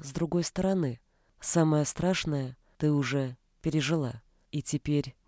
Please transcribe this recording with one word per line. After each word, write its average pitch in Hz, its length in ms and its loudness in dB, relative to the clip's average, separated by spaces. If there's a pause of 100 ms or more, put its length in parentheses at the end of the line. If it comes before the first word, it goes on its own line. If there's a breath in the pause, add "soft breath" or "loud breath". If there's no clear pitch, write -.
с 139 80 -10
другой 170 320 0
стороны. 185 560 0 (400)
Самое 156 460 4
страшное 147 720 -2 (180)
ты 151 160 2
уже 135 460 0 (240)
пережила, 147 600 -2 (300)
и 147 100 -4
теперь 147 540 -2 (120)